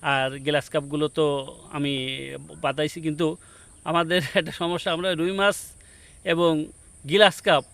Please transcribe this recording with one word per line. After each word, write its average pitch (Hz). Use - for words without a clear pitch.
আর 135
গ্লাস 143
কাপগুলো 147
তো 151
আমি 143
বাতাইছি, 151
কিন্তু 156
আমাদের 170
<laughs> -
একটা 165
সমস্যা, 175
আমরা 175
রুই 170
মাছ 196
এবং 170
গ্লাস 185
কাপ 156